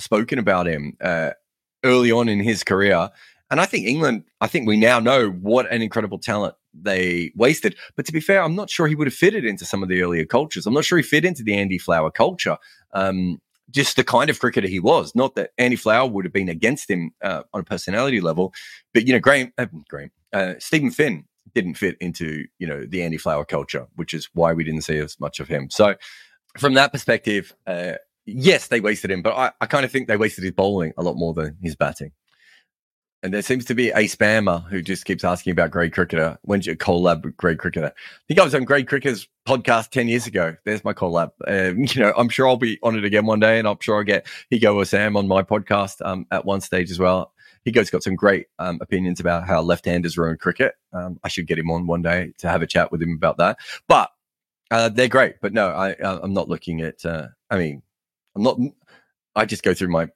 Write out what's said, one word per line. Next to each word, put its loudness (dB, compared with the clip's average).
spoken -2
about 2
him, -4
uh, -2
early 6
on 2
in 0
his 0
career. 4
And 2
I 2
think -4
England, 0
I 0
think -2
we 4
now 6
know 4
what 0
an -2
incredible -4
talent -4
they -2
wasted. 2
But -6
to -10
be -2
fair, 4
I'm -2
not -8
sure 0
he 0
would 0
have -4
fitted 2
into -4
some -4
of -4
the 2
earlier 0
cultures. -2
I'm 0
not 2
sure 2
he 2
fit 2
into -4
the 0
Andy 0
Flower 0
culture. 0
Um, -2
just 0
the 4
kind 2
of -2
cricketer 0
he -2
was. 2
Not 0
that -4
Andy 2
Flower 2
would -4
have -8
been -2
against -2
him, -4
uh, -4
on -6
a -8
personality -2
level, 0
but, 4
you 4
know, 6
Graham, 2
uh, -4
Graham, -14
uh, -4
Stephen 0
Finn -2
didn't -2
fit -4
into, -8
you -10
know, -8
the -6
Andy -4
Flower -4
culture, -8
which -8
is -10
why 2
we -2
didn't -6
see -4
as -8
much -10
of -12
him. -6
So 4
from 2
that 4
perspective, -2
uh, -6
yes, 2
they 2
wasted -2
him, -4
but 0
I, 0
I -4
kinda 0
think -4
they 2
wasted -2
his -4
bowling 0
a -6
lot -2
more -4
than -6
his -6
batting. -4
And -6
there -2
seems -2
to -2
be 2
a 2
spammer 2
who -6
just -6
keeps -4
asking 0
about 2
Grade -2
Cricketer. -2
When's -2
your -4
collab 2
with -12
Grade 0
Cricketer? -4
I -20
think 4
I 8
was 0
on 0
Grade 2
Cricketer's -2
podcast 2
ten 0
years 0
ago. 2
There's -2
my -2
collab. 0
Um, 0
<laughs> -
you 0
know, 6
I'm 4
sure 2
I'll 4
be -2
on 0
it -2
again 4
one 2
day, 6
and 0
I'm 0
sure 0
I'll 0
get 0
Higo 4
or 2
Sam 0
on 0
my 2
podcast, -2
um, -6
at -2
one -2
stage -2
as -6
well. 2
Higo's 2
got -2
some -2
great, 4
um, -4
opinions -2
about 0
how 2
left-handers -2
ruin 0
cricket. -2
Um, -10
I -6
should -6
get -2
him -2
on -4
one -2
day -2
to -4
have 0
a -4
chat 0
with -4
him -2
about 0
that. 2
But, 6
uh, 2
they're 2
great. 2
But -4
no, 2
I, -2
uh, -4
I'm -4
not -2
looking -6
at, -8
uh, -6
I 0
mean, -4
I'm -4
not, 2
I 4
just -6
go 2
through -2
my 0